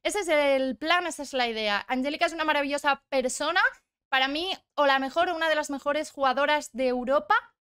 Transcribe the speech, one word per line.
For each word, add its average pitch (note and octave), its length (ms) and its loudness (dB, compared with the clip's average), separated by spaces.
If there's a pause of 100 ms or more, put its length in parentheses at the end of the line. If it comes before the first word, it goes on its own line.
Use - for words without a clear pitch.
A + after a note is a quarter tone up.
Ese E4+ 180 -2
es E4+ 80 -4
el C4+ 480 2
plan, F4 300 0
esa D4 160 -8
es C4 100 -12
la B3+ 140 0
idea. G#3+ 420 -2
Angélica C#4+ 380 -2
es D#4+ 60 -2
una D#4+ 120 -4
maravillosa C#4+ 640 0
persona, C#4+ 520 0 (480)
para C4 180 2
mí, D#4+ 240 -4 (240)
o D4 120 2
la C4+ 120 4
mejor, E4 320 0
una E4 180 -2
de D#4 60 2
las D4+ 160 -2
mejores C#4+ 400 -4
jugadoras C#4+ 640 0
de B3+ 160 -2
Europa C4 460 2 (300)